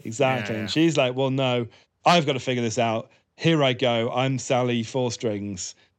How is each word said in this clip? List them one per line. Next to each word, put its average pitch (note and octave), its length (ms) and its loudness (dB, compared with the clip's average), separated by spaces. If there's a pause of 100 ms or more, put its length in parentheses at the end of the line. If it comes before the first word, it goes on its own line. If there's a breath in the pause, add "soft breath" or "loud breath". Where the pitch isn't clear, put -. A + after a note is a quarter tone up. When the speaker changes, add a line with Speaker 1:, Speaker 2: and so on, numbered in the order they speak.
Speaker 1:
exactly. A#2+ 520 -2
Speaker 2:
Yeah, G#2+ 60 -4
Speaker 1:
And G#2 60 -6
Speaker 2:
yeah. G2+ 60 -6
Speaker 1:
she's D#3 240 2
like, B2+ 180 2
"Well, C3+ 140 0
no, B2+ 380 0 (380 soft breath)
I've E3+ 200 6
gotta C#3 160 0
figure B2 220 -2
this A2 160 -2
out. A2+ 300 0 (280 soft breath)
Here D#3+ 260 2
I C3 80 4
go. A#2 400 0
I'm C3 260 0
Sally B2 460 0
Four B2 300 -2
Strings, G2+ 600 -6 (260 soft breath)